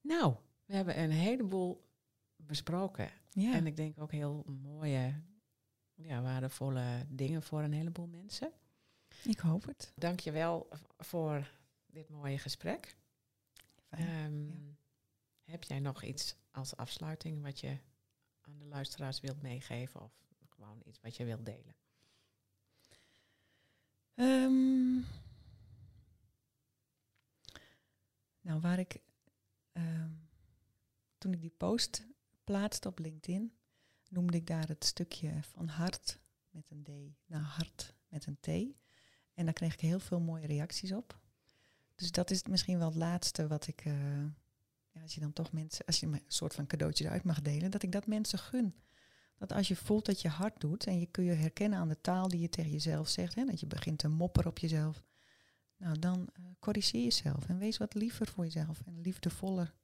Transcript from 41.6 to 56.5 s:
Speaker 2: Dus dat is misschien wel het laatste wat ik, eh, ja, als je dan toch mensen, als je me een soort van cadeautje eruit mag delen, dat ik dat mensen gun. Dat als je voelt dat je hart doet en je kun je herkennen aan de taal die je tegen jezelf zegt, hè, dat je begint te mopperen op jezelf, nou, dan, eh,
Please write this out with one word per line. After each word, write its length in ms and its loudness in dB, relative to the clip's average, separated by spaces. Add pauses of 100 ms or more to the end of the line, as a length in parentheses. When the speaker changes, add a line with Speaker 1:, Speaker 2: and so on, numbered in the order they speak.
Speaker 2:
Dus 180 -4
dat 180 2
is 120 2
misschien 360 2
wel 100 4
het 80 0
laatste 500 2
wat 200 0
ik, 180 -8
eh, 360 0 (680)
ja, 120 -20
als 120 -10
je 60 -6
dan 120 -2
toch 200 -2
mensen, 340 -4
als 140 4
je 60 -2
me 100 0
een 160 -6
soort 220 0
van 120 -2
cadeautje 380 2
eruit 200 0
mag 180 2
delen, 280 2
dat 120 0
ik 100 0
dat 140 0
mensen 320 0
gun. 360 0 (640)
Dat 140 -6
als 160 4
je 80 4
voelt 300 2
dat 140 2
je 80 2
hart 320 0
doet 260 0
en 140 2
je 60 0
kun 180 0
je 80 6
herkennen 460 4
aan 100 2
de 120 0
taal 280 4
die 120 2
je 80 2
tegen 220 0
jezelf 380 2
zegt, 260 0
hè, 100 2
dat 160 0
je 60 -4
begint 320 -2
te 100 2
mopperen 420 4
op 80 -6
jezelf, 460 0 (720)
nou, 220 0
dan, 340 2
eh, 100 -18 (160)